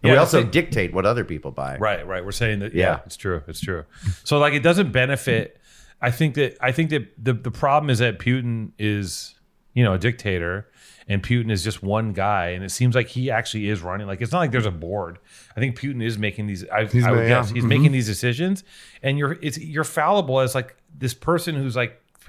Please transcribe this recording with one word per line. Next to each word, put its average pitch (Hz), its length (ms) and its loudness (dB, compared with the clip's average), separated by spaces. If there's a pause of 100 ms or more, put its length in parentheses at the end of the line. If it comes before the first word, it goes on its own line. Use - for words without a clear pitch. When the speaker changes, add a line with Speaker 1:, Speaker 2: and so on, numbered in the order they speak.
Speaker 1:
And 117 80 4
we 127 60 10
Speaker 2:
yeah, - 40 8
Speaker 1:
also 156 180 6
Speaker 2:
the 120 80 6
thing 95 60 -4
Speaker 1:
dictate 104 440 0
what 92 100 2
other 113 180 2
people 78 280 -8
buy. 67 260 -8
Speaker 2:
Right, 95 300 -2
right. 92 180 -6
We're 101 60 -8
saying 107 280 0
that, 104 140 -6
yeah, 90 120 4
Speaker 1:
Yeah. 82 200 2
Speaker 2:
it's - 120 -18
true. 87 300 -4
It's 82 140 -12
true. 87 220 -6 (400)
So, 147 160 2
like, 147 140 4
it 143 100 0
doesn't 170 280 4
benefit. 127 680 0 (420)
I 123 80 2
think 143 260 0
that, 143 240 0
I 127 120 0
think 156 180 0
that 131 340 -4
the, 127 100 2
the 120 180 -4
problem 147 400 2
is 113 80 2
that 113 180 2
Putin 120 600 -2
is, 104 560 -4 (400)
you 123 80 4
know, 101 100 4
a 92 60 2
dictator, 95 680 -2 (400)
and 101 140 0
Putin 120 300 0
is 92 120 0
just 107 200 -6
one 107 300 0
guy, 95 360 0
and 90 140 -6
it 92 80 -8
seems 123 240 2
like 123 140 2
he 127 200 -4
actually 110 400 -2
is 101 120 -2
running. 92 260 -6
Like, 98 140 -6
it's 113 100 -4
not 180 80 0
like 156 120 0
there's 117 140 0
a 101 60 0
board. 85 480 -8 (360)
I - 40 -8
think 123 180 -2
Putin 135 240 -6
is 110 160 -4
making 104 300 -4
these, 95 220 -8
I, 110 160 0
Speaker 3:
He's 120 200 2
Speaker 2:
I - 60 4
would 117 120 4
Speaker 3:
ma-, 113 40 2
Speaker 2:
guess, 120 220 4
Speaker 3:
yeah. 110 40 -6
Speaker 2:
he's 120 100 0
Speaker 3:
Mm-hmm. 117 40 2
Speaker 2:
making 143 240 6
these 127 160 0
decisions, 123 560 -2 (400)
and 139 160 0
you're, 147 220 -2
it's, 151 180 -6
you're 156 240 -4
fallible 156 560 2
as, 131 160 0
like, 123 200 -6 (220)
this 127 160 -4
person 165 420 -2
who's, 135 200 -4
like, 123 260 -4 (280)